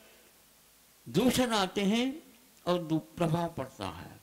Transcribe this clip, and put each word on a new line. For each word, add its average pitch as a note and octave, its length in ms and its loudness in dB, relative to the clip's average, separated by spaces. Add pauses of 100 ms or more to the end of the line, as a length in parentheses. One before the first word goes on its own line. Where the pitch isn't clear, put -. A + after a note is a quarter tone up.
(1080)
दूषण A#3 440 2
आते G3 300 0
हैं A#3+ 400 0 (440)
और F3+ 160 0
दु-, D#3 340 -4
प्रभाव E3+ 360 0
पड़ता A#2 360 -8
है। D#2+ 340 -14